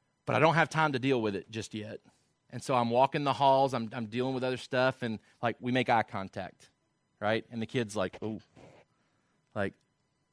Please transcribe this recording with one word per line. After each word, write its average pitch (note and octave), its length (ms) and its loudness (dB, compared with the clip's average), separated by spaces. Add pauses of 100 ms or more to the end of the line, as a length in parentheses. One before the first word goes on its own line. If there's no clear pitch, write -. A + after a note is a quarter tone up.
(260)
but A#2+ 100 0
I A#2+ 40 2
don't D#3 160 4
have D#3 140 2
time D#3 240 0
to B2+ 60 -4
deal C3 220 0
with G#2+ 140 -2
it F#2 160 -10
just A2+ 220 -10
yet. G#2+ 260 -10 (540)
And B2 80 -10
so C#3 140 0
I'm A#2+ 140 2
walking C3+ 340 2
the C#3+ 80 2
halls, C3+ 420 4
I'm, A2+ 200 -4
I'm A#2 140 -8
dealing B2 260 -2
with B2+ 100 -4
other B2+ 140 -2
stuff, B2+ 460 0
and, A2+ 160 -6 (220)
like, A#2 200 0
we B2 100 -4
make B2+ 180 2
eye A2+ 140 4
contact, - 640 -10 (520)
right? A2 280 0
And A#2 120 -8
the A2 40 -6
kid's A2 300 -4
like, G2 260 -2
"Oh," G#2+ 200 -6 (1120)
like, G2 180 -2 (600)